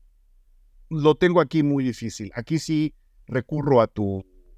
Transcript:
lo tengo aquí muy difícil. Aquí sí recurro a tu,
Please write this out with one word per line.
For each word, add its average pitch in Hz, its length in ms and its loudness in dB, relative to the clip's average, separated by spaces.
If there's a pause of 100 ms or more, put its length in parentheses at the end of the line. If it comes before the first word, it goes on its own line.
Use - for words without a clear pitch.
(920)
lo 156 240 4
tengo 180 260 2
aquí 156 220 0
muy 143 220 0
difícil. 110 500 -8
Aquí 135 240 -4
sí 151 360 -4 (320)
recurro 135 540 0
a 110 60 4
tu, 98 380 -6 (340)